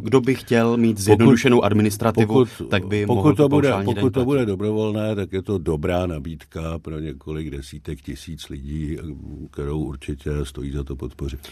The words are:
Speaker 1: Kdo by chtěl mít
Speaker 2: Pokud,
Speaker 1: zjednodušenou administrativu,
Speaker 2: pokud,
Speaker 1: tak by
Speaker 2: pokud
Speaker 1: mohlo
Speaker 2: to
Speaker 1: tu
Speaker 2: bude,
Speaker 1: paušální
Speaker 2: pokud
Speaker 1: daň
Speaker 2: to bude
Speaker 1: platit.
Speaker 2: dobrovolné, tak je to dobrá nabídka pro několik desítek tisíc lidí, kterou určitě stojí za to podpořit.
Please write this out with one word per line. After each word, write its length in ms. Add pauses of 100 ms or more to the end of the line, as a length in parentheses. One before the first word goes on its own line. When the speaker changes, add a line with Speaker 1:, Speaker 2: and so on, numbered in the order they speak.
Speaker 1:
Kdo 180
by 140
chtěl 420
mít 160
Speaker 2:
Pokud, 100
Speaker 1:
zjednodušenou 640
administrativu, 600
Speaker 2:
pokud, 220 (200)
Speaker 1:
tak 180
by 200
Speaker 2:
pokud 100
Speaker 1:
mohlo 180
Speaker 2:
to 80
Speaker 1:
tu 60
Speaker 2:
bude, 200
Speaker 1:
paušální 160
Speaker 2:
pokud 160
Speaker 1:
daň 120
Speaker 2:
to 120
bude 140
Speaker 1:
platit. 120
Speaker 2:
dobrovolné, 640
tak 180
je 100
to 160
dobrá 480
nabídka 720
pro 200
několik 520
desítek 520
tisíc 460
lidí, 500 (520)
kterou 300
určitě 500 (120)
stojí 300
za 120
to 120
podpořit. 440 (120)